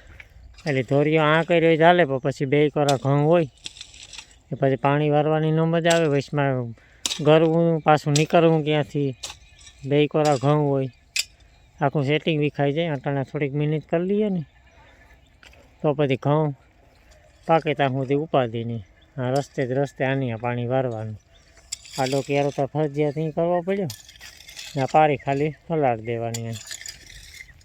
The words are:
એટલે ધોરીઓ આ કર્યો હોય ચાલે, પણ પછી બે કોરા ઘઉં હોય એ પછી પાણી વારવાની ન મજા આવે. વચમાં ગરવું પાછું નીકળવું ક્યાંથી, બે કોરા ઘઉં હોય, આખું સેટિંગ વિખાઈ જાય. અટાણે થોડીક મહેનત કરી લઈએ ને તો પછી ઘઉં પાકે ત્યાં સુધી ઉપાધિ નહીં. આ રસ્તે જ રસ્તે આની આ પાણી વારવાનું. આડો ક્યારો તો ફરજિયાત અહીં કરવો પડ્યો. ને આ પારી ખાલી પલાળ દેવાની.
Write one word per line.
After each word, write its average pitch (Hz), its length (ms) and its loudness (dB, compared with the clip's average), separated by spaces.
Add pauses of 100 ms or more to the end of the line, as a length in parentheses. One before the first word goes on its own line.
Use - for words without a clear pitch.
(640)
એટલે 131 180 0
ધોરીઓ 151 380 2
આ 156 220 4
કર્યો 165 260 2
હોય 160 80 4
ચાલે, 175 280 6
પણ 135 140 -2
પછી 143 260 -4
બે 147 240 2
કોરા 143 340 2
ઘઉં 143 220 2
હોય 165 220 2 (1040)
એ 139 40 -8
પછી 135 200 2
પાણી 147 340 0
વારવાની 156 420 2
ન 160 100 2
મજા 165 280 0
આવે. 170 180 4
વચમાં 135 680 -2 (460)
ગરવું 160 600 4
પાછું 156 320 2
નીકળવું 160 500 2
ક્યાંથી, 143 520 -2 (680)
બે 143 220 2
કોરા 151 280 2
ઘઉં 143 340 2
હોય, 135 200 -2 (920)
આખું 147 240 0
સેટિંગ 151 340 0
વિખાઈ 143 340 0
જાય. 165 180 -2
અટાણે 139 320 -4
થોડીક 143 300 -6
મહેનત 147 360 -2
કરી 175 180 -2
લઈએ 208 220 0
ને 175 160 -4 (1400)
તો 151 120 0
પછી 139 220 0
ઘઉં 147 420 -2 (880)
પાકે 160 260 2
ત્યાં 139 160 0
સુધી 135 260 -2
ઉપાધિ 127 480 -2
નહીં. 117 220 -8 (360)
આ 123 100 -2
રસ્તે 139 360 -2
જ 120 40 -4
રસ્તે 135 340 -2
આની 135 260 -2
આ 110 60 -6
પાણી 120 300 -4
વારવાનું. 113 520 -4 (800)
આડો 135 220 0
ક્યારો 143 340 -2
તો 143 100 -2
ફરજિયાત 147 520 -2
અહીં 156 140 -4
કરવો 175 300 -2
પડ્યો. 196 260 -4 (880)
ને 139 60 -2
આ 131 40 0
પારી 151 320 4
ખાલી 139 380 -4 (120)
પલાળ 135 340 0
દેવાની. 117 540 -6 (1080)